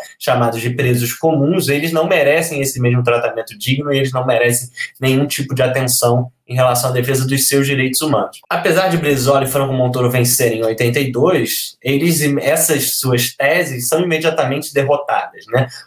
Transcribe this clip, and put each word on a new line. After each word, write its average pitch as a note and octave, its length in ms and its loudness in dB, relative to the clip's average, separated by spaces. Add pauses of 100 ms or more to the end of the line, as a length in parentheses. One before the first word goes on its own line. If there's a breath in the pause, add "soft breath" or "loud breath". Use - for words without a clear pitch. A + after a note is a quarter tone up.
(180 loud breath)
chamados A#2 420 0
de A#2+ 120 -2
presos A#2+ 420 0
comuns, D#3 540 0
eles D3 240 0
não D#3+ 160 0
merecem D#3 520 2
esse C3+ 220 -4
mesmo B2 220 2
tratamento A#2+ 520 -2
digno C#3 380 -2
e C3+ 60 2
eles C3 120 0
não B2+ 140 -4
merecem A#2+ 420 0 (320 loud breath)
nenhum C3 280 2
tipo C3+ 260 -6
de C3 80 0
atenção B2 680 0 (160)
em B2 80 -10
relação B2+ 340 2
à B2+ 40 -2
defesa C3 340 0
dos C3+ 200 0
seus C#3 200 2
direitos C3 340 -2
humanos." C3 380 -2 (100)
Apesar F3+ 380 0
de F3 100 0
Brizola C#3 460 2
e C3 40 -2
Franco C3+ 260 -2
Montoro B2 360 0
vencerem A#2 520 2
em - 20 0
oitenta A#2 360 0
e C3 120 0
dois, C3+ 720 0
eles, D3 400 0 (180)
essas D3+ 560 0
suas B2 380 0
teses C#3 520 0
são D#3+ 140 2
imediatamente D#3 720 -2
derrotadas, C#3 760 -2
né, B2 180 2 (200 loud breath)